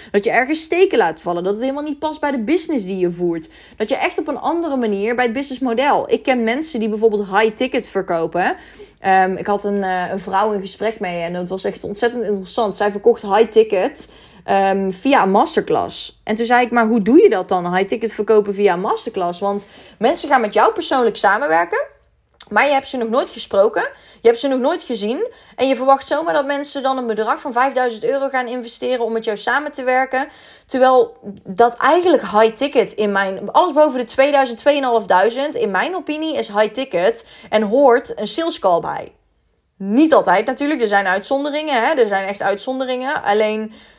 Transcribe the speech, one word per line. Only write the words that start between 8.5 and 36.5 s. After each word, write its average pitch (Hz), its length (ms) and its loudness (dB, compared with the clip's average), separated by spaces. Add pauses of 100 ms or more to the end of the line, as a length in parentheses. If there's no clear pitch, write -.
Ehm, 190 320 4
ik 190 160 -6
had 202 160 -2
een, 202 200 -2
eh, 185 280 -2
een 196 80 -6
vrouw 196 320 0
in 202 100 -2
gesprek 208 380 -6
mee 175 220 -6
en 170 120 -6
het 175 160 -6
was 190 140 -6
echt 196 200 -6
ontzettend 233 400 -4
interessant. 196 520 -4
Zij 208 160 0
verkocht 220 300 2
high 214 300 2
ticket, 220 600 0 (320)
ehm, 196 480 0
via 226 320 2
een 190 80 2
masterclass. 196 920 0
En 220 120 -4
toen 233 100 -2
zei 247 200 4
ik, 226 60 -6
"Maar 233 160 2
hoe 226 140 2
doe 233 200 6
je 427 80 8
dat 185 200 0
dan? 180 260 -2
High 196 120 2
ticket 226 260 -4
verkopen 208 400 2
via 190 200 2
een 175 60 -2
masterclass?" 185 600 -4
Want 202 260 -4 (340)
mensen 285 300 0
gaan 269 120 4
met 214 120 -4
jou 311 200 4
persoonlijk 262 420 0
samenwerken, 320 720 0 (640)
maar 214 160 2
je 294 80 2
hebt 269 140 -2
ze 269 100 -6
nog 226 120 -4
nooit 262 200 0
gesproken. 220 600 0 (320)
Je 226 60 4
hebt 233 120 4
ze 285 80 -2
nog 262 120 0
nooit 320 220 0
gezien. 240 460 -4 (280)
En 262 120 0
je 269 80 2
verwacht 269 320 2
zomaar 320 260 -2
dat 294 120 0
mensen 285 380 -6
dan 262 140 0
een 247 100 -6
bedrag 220 340 -2
van 277 120 -8
vijfduizend 247 500 0
euro 269 260 0
gaan 254 180 -4
investeren 240 580 -4
om 226 80 -4
met 226 100 -4
jou 214 140 -2
samen 285 340 -2
te 269 120 -10
werken. 262 440 0 (380)
Terwijl 254 520 4 (260)
dat 233 340 2
eigenlijk 339 440 4
high 214 320 4
ticket 254 380 0
in 208 200 -2
mijn, 196 400 -2
alles 330 220 4
boven 285 260 4
de 240 60 -4
tweeduizend, 269 520 2
tweeënhalfduizend, 240 960 2
in 214 160 -2
mijn 233 240 -2
opinie 302 420 -6
is 226 100 -4
high 214 240 0